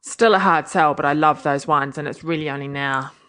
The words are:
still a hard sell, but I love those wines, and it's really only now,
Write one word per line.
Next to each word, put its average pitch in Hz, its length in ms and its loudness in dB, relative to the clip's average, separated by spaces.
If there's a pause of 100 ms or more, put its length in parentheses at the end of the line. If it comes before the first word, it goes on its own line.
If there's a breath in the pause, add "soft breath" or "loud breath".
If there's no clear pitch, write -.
still 226 340 2
a 196 40 6
hard 170 300 2
sell, 156 260 2
but 151 100 -4
I 143 100 2
love 151 280 2
those 139 240 -2
wines, 139 320 -2
and 147 100 -8
it's - 160 -12
really 156 240 -4
only 139 200 -8
now, 139 420 -4 (180)